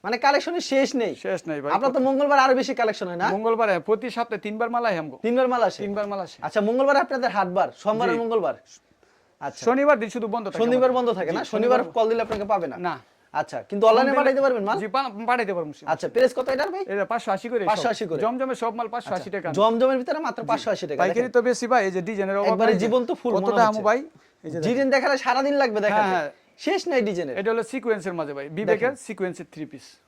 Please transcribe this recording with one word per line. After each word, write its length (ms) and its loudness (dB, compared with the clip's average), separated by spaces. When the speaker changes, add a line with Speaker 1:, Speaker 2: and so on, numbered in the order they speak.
Speaker 1:
মানে 140 -2
কালেকশনের 420 2
শেষ 360 0
নেই। 180 -2
Speaker 2:
শেষ 340 -4
নেই 120 -4
ভাই। 120 -2
Speaker 1:
আপনার 200 2
তো 80 0
মঙ্গলবার 380 4
আরো 160 6
বেশি 200 0
কালেকশন 340 -2
হয় 80 -6
না? 140 0
Speaker 2:
মঙ্গলবার, 380 0
হ্যাঁ, 120 2
প্রতি 300 -2
সপ্তাহে 300 -6
তিনবার 300 -4
মাল 160 -2
আসে 120 0
আমগো। 240 -10
Speaker 1:
তিনবার 260 2
মাল 140 2
আসে? 200 0
Speaker 2:
তিনবার 240 -4
মাল 140 -6
আসে। 220 -12
Speaker 1:
আচ্ছা, 180 -2
মঙ্গলবার 360 2
আপনাদের 340 0
হাটবার, 380 0
সোমবার 300 0
আর 60 2
Speaker 2:
জি। 60 -2
Speaker 1:
মঙ্গলবার। 340 -2
আচ্ছা। 240 -10
Speaker 2:
শনিবার 340 4
দিন 100 -4
শুধু 200 -6
বন্ধ 200 -6
থাকে 160 -2
Speaker 1:
শনিবার 260 4
Speaker 2:
আমাদের। 60 0
Speaker 1:
বন্ধ 220 0
থাকে 140 -4
না? 120 -2
Speaker 2:
জি, 60 -12
Speaker 1:
শনিবার 280 2
Speaker 2:
শনিবার 160 -4
Speaker 1:
কল 140 2
দিলে 140 0
আপনাকে 220 -4
পাবে 220 0
না? 100 -8
Speaker 2:
না। 380 -8
Speaker 1:
আচ্ছা, 300 -6
কিন্তু 240 0
অনলাইনে 240 6
Speaker 2:
হোম 60 2
Speaker 1:
পাঠাইতে 240 4
Speaker 2:
ডেলি-, 60 4
Speaker 1:
পারবেন 180 0
মাল? 140 -2
Speaker 2:
জি, 80 -4
পা-, 400 -4
পাঠাইতে 280 0
পারবো। 180 -6
Speaker 1:
আচ্ছা, 220 -2
প্রাইস 280 4
কত 120 -4
এটার 220 -2
ভাই? 180 -6
Speaker 2:
এটা 160 -2
পাঁচশো 280 -4
আশি 160 -4
করে 120 -2
সব। 60 0
Speaker 1:
পাঁচশো 220 2
আশি 180 -2
করে। 140 -4
Speaker 2:
জমজমের 340 -2
সব 200 -4
মাল 140 -6
পাঁচশো 220 -8
আশি 60 -2
Speaker 1:
আচ্ছা, 140 -8
Speaker 2:
টাকা। 220 -6
Speaker 1:
জমজমের 460 4
ভিতরে 200 -4
মাত্র 260 -6
পাঁচশো 260 -2
আশি 160 -2
টাকা, 120 -4
Speaker 2:
পাইকারি 220 2
Speaker 1:
দেখেন। 120 -2
Speaker 2:
তো 100 4
বেশি 240 0
ভাই, 180 4
এই 60 0
যে 120 -2
ডিজাইনের 360 -2
অভাব 140 4
Speaker 1:
একবারে 200 4
Speaker 2:
নাই। 80 2
Speaker 1:
জীবন্ত 320 0
ফুল 220 -2
Speaker 2:
কতটা 180 2
Speaker 1:
মনে 80 4
Speaker 2:
আমু 80 6
Speaker 1:
হচ্ছে। 140 -2
Speaker 2:
ভাই? 160 4
এই 520 -14
যে 80 -6
দেখেন। 140 0
Speaker 1:
ডিজাইন 180 2
দেখালে 280 2
সারাদিন 360 2
লাগবে 260 2
দেখাতে। 200 2
Speaker 2:
হ্যাঁ, 160 2
হ্যাঁ। 140 -2
Speaker 1:
শেষ 300 -2
নাই 140 2
ডিজাইনের। 360 -4
Speaker 2:
এটা 120 -2
হলো 120 0
সিকোয়েন্সের 520 -4
মাঝে 200 -6
ভাই, 140 -10
বিবেকের 320 0
Speaker 1:
দেখেন। 140 -2
Speaker 2:
সিকোয়েন্সের 460 -8
থ্রি 140 -10
পিস। 160 -18